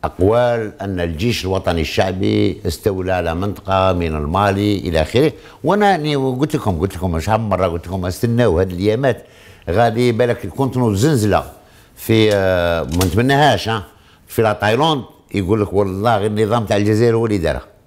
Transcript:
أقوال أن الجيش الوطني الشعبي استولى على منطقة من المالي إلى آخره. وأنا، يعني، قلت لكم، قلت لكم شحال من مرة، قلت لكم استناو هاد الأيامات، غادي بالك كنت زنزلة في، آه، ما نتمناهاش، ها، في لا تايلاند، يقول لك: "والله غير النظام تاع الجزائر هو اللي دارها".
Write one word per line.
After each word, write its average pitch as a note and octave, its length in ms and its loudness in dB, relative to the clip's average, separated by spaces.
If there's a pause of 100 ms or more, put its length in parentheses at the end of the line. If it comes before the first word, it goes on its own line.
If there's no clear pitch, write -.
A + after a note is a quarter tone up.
أقوال A#2+ 680 0 (100)
أن G2 180 -6
الجيش F2 460 -2
الوطني F#2 360 -2
الشعبي G2 840 0
استولى F#2 440 -4
على E2+ 240 -2
منطقة F#2+ 580 0
من E2+ 220 -2
المالي G2 640 0
إلى E2 240 -2
آخره. C3 300 2 (320)
وأنا، G3+ 260 4
يعني، D3+ 260 0
قلت C3 400 -2
لكم، G2 240 -2
قلت G2 160 -2
لكم E2+ 240 -2
شحال A2 220 0
من G#2+ 80 -4
مرة، F#2 180 0
قلت E2+ 200 -6
لكم F#2 180 -6
استناو A2+ 540 0
هاد F#2 120 0
الأيامات، G#2+ 540 -2 (440)
غادي A#2 420 2
بالك A#2 360 0
كنت B2+ 320 -4
زنزلة G#2+ 640 2 (520)
في، A2 380 2
آه، F2 500 2
ما E2+ 220 0
نتمناهاش، B2 640 2
ها، A2 140 -4 (440)
في - 140 -2
لا G#2+ 120 2
تايلاند، B2 500 0 (300)
يقول G2+ 280 0
لك: G2 120 -2
"والله G2+ 440 0
غير G#2+ 140 0
النظام G#2+ 340 0
تاع G#2 120 0
الجزائر A2 380 2
هو A2+ 100 0
اللي G#2 120 0
دارها". D2+ 260 -2 (240)